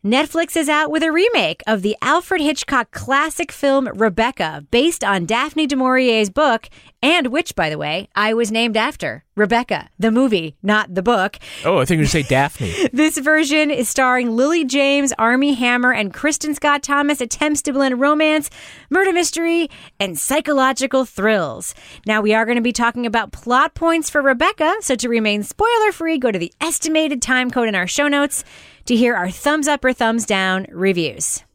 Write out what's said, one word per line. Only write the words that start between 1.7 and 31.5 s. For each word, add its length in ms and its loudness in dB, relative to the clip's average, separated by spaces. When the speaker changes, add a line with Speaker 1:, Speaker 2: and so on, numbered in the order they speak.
Speaker 1:
the 200 0
Alfred 380 0
Hitchcock 520 -2
classic 580 -4
film 440 0
Rebecca, 760 -2
based 320 2
on 240 0
Daphne 400 -2
du 100 -2
Maurier's 540 2
book, 380 0
and 260 2
which, 280 -4
by 120 0
the 100 -4
way, 360 -6
I 180 0
was 200 0
named 240 0
after. 480 -4
Rebecca, 540 0
the 140 2
movie, 500 0
not 320 0
the 80 -2
book. 360 0
Speaker 2:
Oh, 140 2
I 60 2
think 140 2
you 40 4
were 60 2
gonna 0 -
say 140 0
Daphne. 500 0
Speaker 1:
<laughs> 100 0
This 260 2
version 540 2
is 160 -2
starring 480 0
Lily 280 2
James, 540 0
Armie 360 2
Hammer, 380 2
and 220 -4
Kristen 400 -2
Scott 300 0
Thomas 360 0
attempts 420 -2
to 100 -2
blend 280 0
romance, 500 2
murder 220 2
mystery, 560 0
and 180 -4
psychological 840 0
thrills. 680 -2
Now, 140 2
we 140 2
are 120 2
gonna 160 0
be 100 0
talking 320 -2
about 280 -2
plot 420 0
points 360 0
for 120 0
Rebecca, 580 2
so 140 -2
to 140 -4
remain 340 0
spoiler-free, 760 0
go 120 0
to 80 -4
the 220 -6
estimated 600 -2
time 300 0
code 180 -2
in 60 -2
our 140 0
show 200 0
notes 360 -2
to 100 2
hear 180 4
our 160 -2
thumbs 380 0
up 160 0
or 80 4
thumbs 320 0
down 460 0
reviews. 720 -2